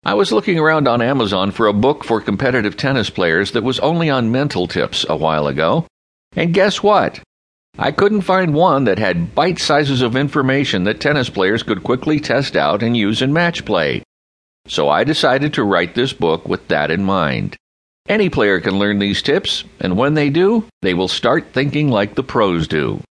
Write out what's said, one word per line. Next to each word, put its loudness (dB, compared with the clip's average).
I -2
was 2
looking 0
around 2
on 2
Amazon 0
for 0
a 2
book 2
for -2
competitive -2
tennis -2
players 0
that -2
was -2
only 0
on 0
mental -2
tips -4
a -2
while 0
ago, 0
and -2
guess 0
what? 2
I 0
couldn't 2
find 0
one 4
that 2
had 0
bite 0
sizes 0
of 0
information 0
that 0
tennis 0
players 2
could -4
quickly 0
test -2
out 2
and 0
use 0
in 0
match -2
play. 0
So -2
I 2
decided 0
to -2
write 0
this -2
book -2
with -6
that 0
in -2
mind. -2
Any 0
player 2
can -2
learn 0
these -2
tips, -2
and -2
when 0
they 0
do, 2
they 0
will 0
start -2
thinking 0
like 0
the -2
pros 0
do. -2